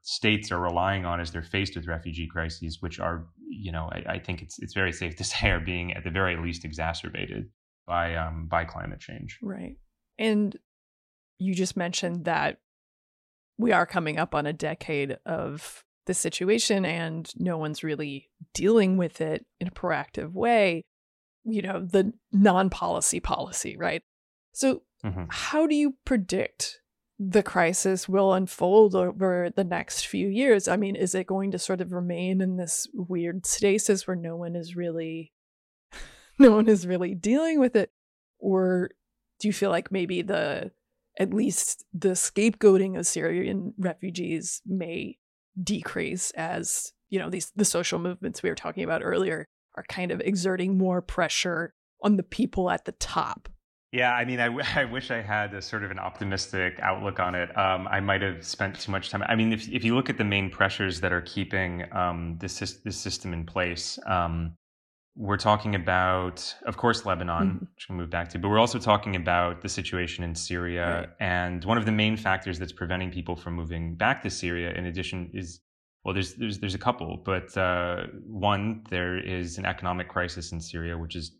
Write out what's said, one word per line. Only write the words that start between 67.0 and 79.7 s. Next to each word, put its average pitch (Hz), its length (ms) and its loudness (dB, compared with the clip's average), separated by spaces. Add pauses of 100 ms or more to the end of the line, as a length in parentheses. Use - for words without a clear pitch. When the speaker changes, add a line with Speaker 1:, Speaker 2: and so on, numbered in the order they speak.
Speaker 1:
Lebanon, 87 420 0
Speaker 2:
Mm-hmm. 92 260 -2
Speaker 1:
which - 160 -18
we'll 92 80 -6
move 85 140 -6
back 85 180 -4
to, - 100 -8
but 95 100 0
we're 107 100 6
also 120 180 4
talking 104 380 2
about 87 460 2
the - 80 -6
situation 90 540 -4
in 85 120 -4
Syria. 87 500 -4 (140)
Speaker 2:
Right. 85 100 -10 (100)
Speaker 1:
And 90 460 -2
one 113 120 4
of 110 80 0
the 110 60 0
main 107 260 2
factors 95 420 -2
that's 90 140 -8
preventing 90 360 -4
people 87 260 -6
from 85 200 -8
moving 82 400 -6
back 113 280 0
to 101 60 -4
Syria, 87 440 -4
in 87 120 -6
addition, 87 480 -8
is, 87 260 -10 (440)
well, 95 100 -4
there's, 95 220 -4
there's, 104 240 -4
there's 98 160 -4
a - 40 -6
couple, 85 460 -2
but, 92 320 -2
uh, 90 460 0 (240)
one, 104 640 0
there 90 260 -2
is 90 400 -6
an 95 80 -6
economic 90 420 -4